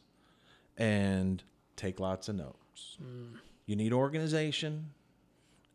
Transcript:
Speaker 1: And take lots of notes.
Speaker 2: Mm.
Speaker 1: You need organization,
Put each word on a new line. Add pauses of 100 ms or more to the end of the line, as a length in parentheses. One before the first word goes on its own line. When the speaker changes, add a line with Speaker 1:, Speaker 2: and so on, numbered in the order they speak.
(760)
Speaker 1:
And (320)
take
lots
of
notes.
Speaker 2:
Mm. (300)
Speaker 1:
You
need
organization, (840)